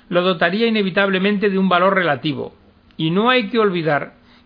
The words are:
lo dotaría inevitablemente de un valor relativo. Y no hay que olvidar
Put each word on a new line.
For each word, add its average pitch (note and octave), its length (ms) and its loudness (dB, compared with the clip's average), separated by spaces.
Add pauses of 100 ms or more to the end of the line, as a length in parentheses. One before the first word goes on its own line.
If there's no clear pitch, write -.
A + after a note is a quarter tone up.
lo F3 140 0
dotaría F#3 460 0
inevitablemente G3+ 840 0
de F#3+ 100 0
un F#3+ 80 2
valor F3+ 260 2
relativo. D3 640 -2 (400)
Y D#3+ 160 -2
no G#3+ 180 0
hay B3 200 0
que A3 100 -2
olvidar F3 540 -2 (320)